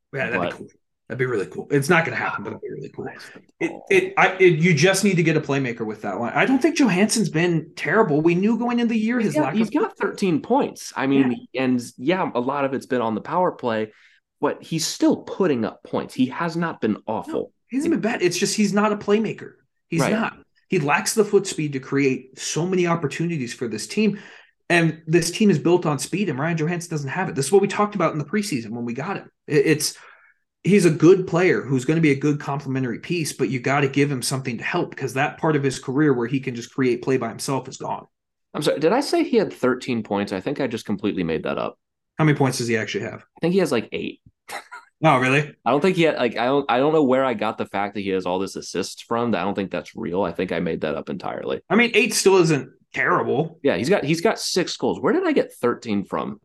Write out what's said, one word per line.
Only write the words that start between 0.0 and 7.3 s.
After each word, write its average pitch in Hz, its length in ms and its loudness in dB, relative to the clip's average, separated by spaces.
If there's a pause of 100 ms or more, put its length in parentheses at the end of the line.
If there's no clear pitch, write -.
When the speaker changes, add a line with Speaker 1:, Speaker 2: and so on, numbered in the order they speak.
Speaker 1:
Yeah, 135 160 -4
that'd 120 120 -2
Speaker 2:
But 87 100 -2
Speaker 1:
be - 60 -14
cool. 104 100 -16 (400)
That'd 127 120 -8
be 131 60 -2
really 110 200 -2
cool. - 260 -12
It's 139 180 2
not 165 140 4
gonna 117 140 -6
happen, 104 260 -6
but 107 80 -10
that'd 104 100 -12
be - 80 -10
really - 200 -12
cool. - 180 -12 (540)
It, 160 100 -2
Speaker 2:
Oh. - 180 -16
Speaker 1:
it, 185 280 2
I, 170 100 6 (140)
it, 175 180 8
you 175 140 4
just 185 320 4
need 190 100 4
to 170 80 4
get 156 140 4
a 147 40 2
playmaker 127 440 -4
with 107 160 -8
that 101 180 -6
line. 117 160 -4
I 175 100 2
don't 262 160 2
think 330 160 2
Johansson's 208 520 2
been 160 480 0